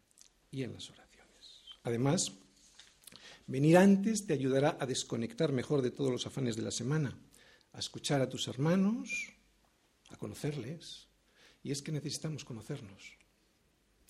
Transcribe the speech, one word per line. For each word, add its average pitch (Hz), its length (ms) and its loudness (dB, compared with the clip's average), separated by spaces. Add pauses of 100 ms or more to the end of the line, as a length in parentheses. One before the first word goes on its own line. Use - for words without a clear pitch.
(520)
y 135 120 -6
en 104 100 -8
las - 160 -14
oraciones. - 760 -20 (200)
Además, 135 480 0 (1120)
venir 147 320 6
antes 196 480 6
te 165 80 0
ayudará 135 460 4
a 147 60 -2
desconectar 131 680 -2
mejor 135 280 2
de 123 100 0
todos 135 200 0
los 120 140 -2
afanes 120 300 -2
de 110 80 -4
la 101 80 -4
semana, 131 460 -2 (560)
a - 60 -16
escuchar - 420 -2
a 127 80 0
tus - 180 -6
hermanos, 190 840 0 (800)
a - 80 -18
conocerles. 143 920 -10 (560)
Y 127 80 -6
es 139 120 -6
que 165 80 -8
necesitamos 147 520 -6
conocernos. 110 680 -12 (960)